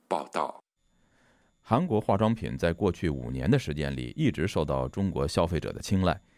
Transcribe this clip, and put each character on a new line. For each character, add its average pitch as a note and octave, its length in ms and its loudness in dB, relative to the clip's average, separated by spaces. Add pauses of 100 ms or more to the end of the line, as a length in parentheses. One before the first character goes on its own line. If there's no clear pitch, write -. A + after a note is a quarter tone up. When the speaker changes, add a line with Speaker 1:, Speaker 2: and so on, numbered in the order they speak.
Speaker 1:
报 D2+ 220 -2
道。 - 340 -4 (1000)
Speaker 2:
韩 C3 240 0
国 A2 160 2
化 G2+ 160 2
妆 A2 160 4
品 C2 240 -4
在 E2+ 160 2
过 F#2 200 2
去 E2+ 180 -2
五 B1 220 -4
年 C2 180 0
的 C#3 80 6
时 D2+ 160 -4
间 C#2+ 220 -4
里 B1 180 -6
一 D3 160 2
直 D#2+ 160 -2
受 E2+ 180 0
到 C2+ 240 0
中 G2 220 -2
国 C#2 160 0
消 F2 180 2
费 E2 140 0
者 - 140 -6
的 - 80 -10
青 F#2+ 220 2
睐， F2 180 2 (180)